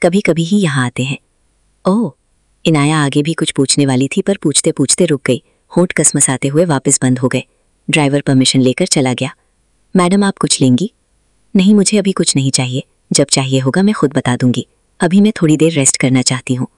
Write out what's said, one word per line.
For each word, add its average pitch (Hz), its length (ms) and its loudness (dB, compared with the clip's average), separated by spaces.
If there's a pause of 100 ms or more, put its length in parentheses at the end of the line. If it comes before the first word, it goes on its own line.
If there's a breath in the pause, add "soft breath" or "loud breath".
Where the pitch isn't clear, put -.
कभी-कभी 170 420 2
ही 196 140 0
यहाँ 139 280 0
आते 123 160 -4
हैं।" 135 160 -6 (680)
"ओह।" 190 260 0 (540)
इनाया 151 380 2
आगे 143 180 0
भी 156 120 -2
कुछ - 160 -6
पूछने 139 360 0
वाली 135 220 0
थी - 140 -4
पर 196 140 -2
पूछते-पूछते 151 680 -2
रुक 156 220 -2
गई, 123 160 -2 (340)
होंठ 175 160 0
कसमसाते 143 560 -2
हुए 151 160 2
वापस 143 380 -2
बंद 127 160 2
हो 127 100 0
गए। 127 160 -4 (460)
ड्राइवर 143 300 2
permission 131 400 2
लेकर 131 260 0
चला 131 280 0
गया। 131 200 -8 (640)
"मैडम, 190 280 2
आप 196 140 -2
कुछ - 220 -2
लेंगी?" 131 320 2 (640)
"नहीं, 196 180 4
मुझे 208 240 2
अभी 196 140 0
कुछ - 240 -2
नहीं 135 140 0
चाहिए, 127 320 -4 (300)
जब 151 180 0
चाहिए 131 300 0
होगा 131 220 0
मैं 196 120 2
खुद 135 180 -2
बता 127 240 -2
दूंगी। 123 300 -2 (340)
अभी 180 200 2
मैं 214 120 4 (100)
थोड़ी 156 140 4
देर 156 160 2
rest 135 240 0
करना 131 260 2
चाहती 127 320 -4
हूँ।" 127 120 -4 (120)